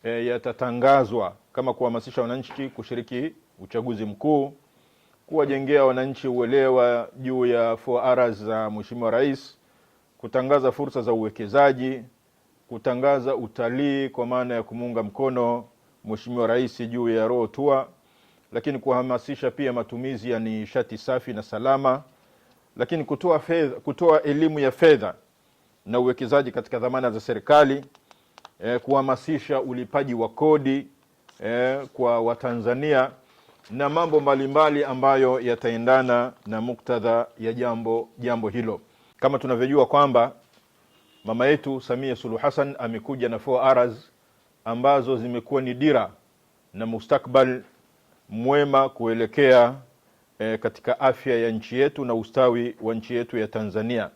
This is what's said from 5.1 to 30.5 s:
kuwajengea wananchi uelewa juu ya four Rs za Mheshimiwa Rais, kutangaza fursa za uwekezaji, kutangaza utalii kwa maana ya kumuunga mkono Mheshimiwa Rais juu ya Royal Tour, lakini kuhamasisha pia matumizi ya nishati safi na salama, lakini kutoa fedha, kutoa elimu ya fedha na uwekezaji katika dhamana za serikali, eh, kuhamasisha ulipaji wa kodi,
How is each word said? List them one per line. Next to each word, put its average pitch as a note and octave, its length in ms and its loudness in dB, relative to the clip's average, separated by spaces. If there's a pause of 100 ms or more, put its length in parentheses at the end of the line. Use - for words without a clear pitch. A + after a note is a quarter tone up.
kuwajengea C#3 580 2
wananchi C3 420 0
uelewa B2 880 2
juu C3 280 -2
ya A#2 320 2
four B2 380 0
Rs A#2+ 280 0
za A2 260 -4
Mheshimiwa A2 420 -4
Rais, C3+ 460 -2 (600)
kutangaza C3 540 0
fursa C3+ 300 -6
za A#2 120 0
uwekezaji, B2 920 0 (640)
kutangaza C3 680 -2
utalii C3 760 -4
kwa B2 160 -6
maana B2 300 -4
ya A2+ 80 -4
kumuunga A#2 400 -8
mkono A#2+ 600 -2 (400)
Mheshimiwa A2+ 420 -4
Rais A#2+ 340 0
juu A#2 280 -4
ya A2+ 180 0
Royal A#2+ 240 0
Tour, C#3 360 0 (680)
lakini B2+ 260 -4
kuhamasisha B2+ 720 -4
pia C3 220 -4
matumizi A#2+ 580 -8
ya A2+ 80 -2
nishati A2 580 -6
safi B2+ 360 -6
na G#2+ 100 -10
salama, C3+ 600 0 (720)
lakini D3+ 260 -4
kutoa D#3 360 0
fedha, D#3 400 -2
kutoa D#3 440 4
elimu D3+ 360 0
ya C3+ 120 2
fedha B2 420 4 (720)
na A#2 140 0
uwekezaji B2+ 520 2
katika A#2+ 280 -6
dhamana B2+ 320 -2
za A2 80 -6
serikali, C#3 680 4 (800)
eh, A#2+ 160 -2
kuhamasisha C3+ 800 -2
ulipaji B2+ 520 -4
wa A2+ 160 -2
kodi, C#3 580 0 (560)